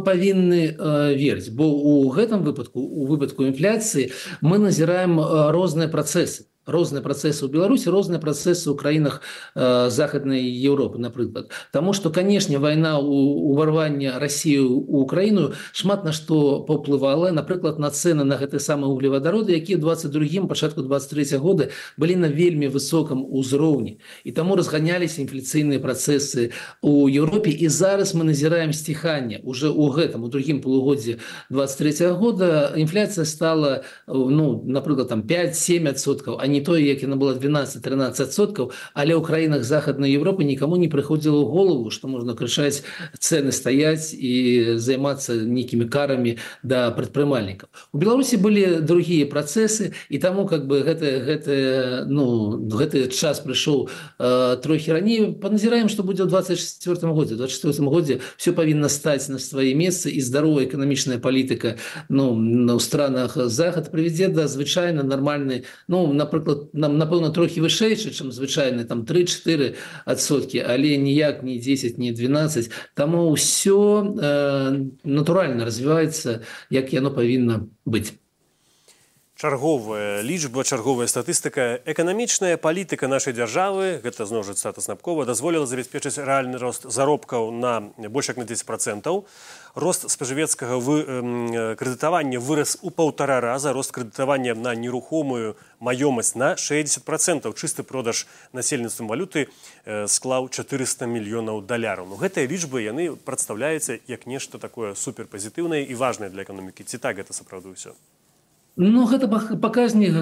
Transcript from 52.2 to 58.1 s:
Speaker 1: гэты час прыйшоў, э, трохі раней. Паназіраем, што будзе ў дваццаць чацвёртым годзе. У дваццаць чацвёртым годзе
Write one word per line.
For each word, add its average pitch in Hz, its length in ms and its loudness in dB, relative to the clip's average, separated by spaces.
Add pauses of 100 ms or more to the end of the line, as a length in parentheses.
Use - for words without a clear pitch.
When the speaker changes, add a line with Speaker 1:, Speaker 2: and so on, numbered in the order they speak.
Speaker 1:
гэты 131 420 0
час - 300 -2
прыйшоў, 135 500 0 (300)
э, 127 440 2
трохі 156 280 0
раней. 202 420 2
Паназіраем, 214 560 2
што - 140 -2
будзе 185 220 0
ў 170 40 2
дваццаць 175 300 2
чацвёртым 165 540 -2
годзе. 123 220 0
У - 20 -6
дваццаць 127 240 -6
чацвёртым 143 280 0
годзе 139 300 2 (180)